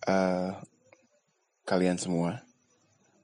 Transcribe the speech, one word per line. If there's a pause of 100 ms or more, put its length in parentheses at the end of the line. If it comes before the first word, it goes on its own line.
eh, (1080)
kalian
semua (800)